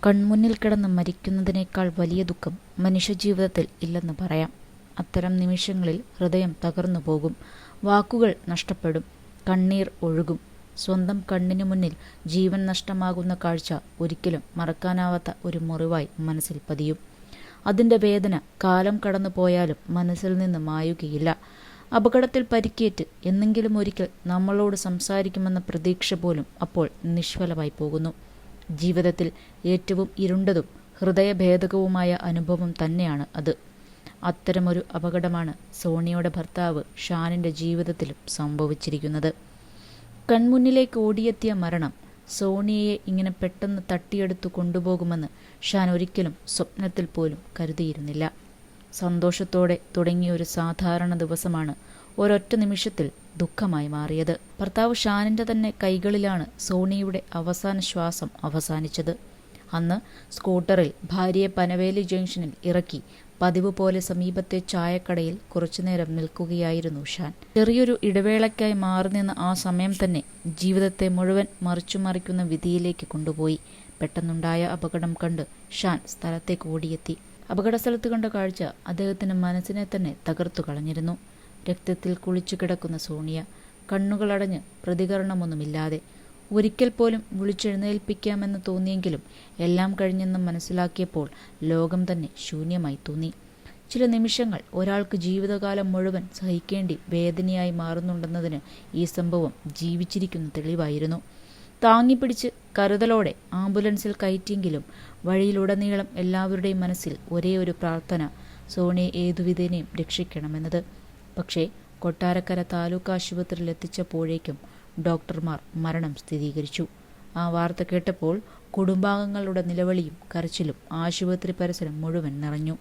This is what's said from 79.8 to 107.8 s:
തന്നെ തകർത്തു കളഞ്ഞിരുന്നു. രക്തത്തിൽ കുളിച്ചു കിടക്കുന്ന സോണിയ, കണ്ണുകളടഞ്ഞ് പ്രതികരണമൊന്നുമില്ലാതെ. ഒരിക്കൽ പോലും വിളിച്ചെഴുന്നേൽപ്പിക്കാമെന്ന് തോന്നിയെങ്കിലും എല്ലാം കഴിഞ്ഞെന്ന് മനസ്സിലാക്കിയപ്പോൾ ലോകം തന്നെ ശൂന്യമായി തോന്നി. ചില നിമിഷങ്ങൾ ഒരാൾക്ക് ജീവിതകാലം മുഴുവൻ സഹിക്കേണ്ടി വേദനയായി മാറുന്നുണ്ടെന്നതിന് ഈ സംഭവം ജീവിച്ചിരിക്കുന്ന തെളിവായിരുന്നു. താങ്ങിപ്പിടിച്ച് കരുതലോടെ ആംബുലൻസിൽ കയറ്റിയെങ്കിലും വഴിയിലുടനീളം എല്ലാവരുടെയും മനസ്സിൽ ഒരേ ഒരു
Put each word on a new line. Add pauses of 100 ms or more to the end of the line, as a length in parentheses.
തന്നെ (140)
തകർത്തു
കളഞ്ഞിരുന്നു. (520)
രക്തത്തിൽ (120)
കുളിച്ചു
കിടക്കുന്ന
സോണിയ, (520)
കണ്ണുകളടഞ്ഞ് (240)
പ്രതികരണമൊന്നുമില്ലാതെ. (580)
ഒരിക്കൽ
പോലും (160)
വിളിച്ചെഴുന്നേൽപ്പിക്കാമെന്ന് (100)
തോന്നിയെങ്കിലും (440)
എല്ലാം
കഴിഞ്ഞെന്ന്
മനസ്സിലാക്കിയപ്പോൾ (440)
ലോകം
തന്നെ (160)
ശൂന്യമായി
തോന്നി. (640)
ചില
നിമിഷങ്ങൾ (200)
ഒരാൾക്ക്
ജീവിതകാലം
മുഴുവൻ (140)
സഹിക്കേണ്ടി (180)
വേദനയായി
മാറുന്നുണ്ടെന്നതിന് (400)
ഈ (120)
സംഭവം (280)
ജീവിച്ചിരിക്കുന്ന (100)
തെളിവായിരുന്നു. (680)
താങ്ങിപ്പിടിച്ച് (280)
കരുതലോടെ (300)
ആംബുലൻസിൽ
കയറ്റിയെങ്കിലും (420)
വഴിയിലുടനീളം (140)
എല്ലാവരുടെയും
മനസ്സിൽ (200)
ഒരേ (120)
ഒരു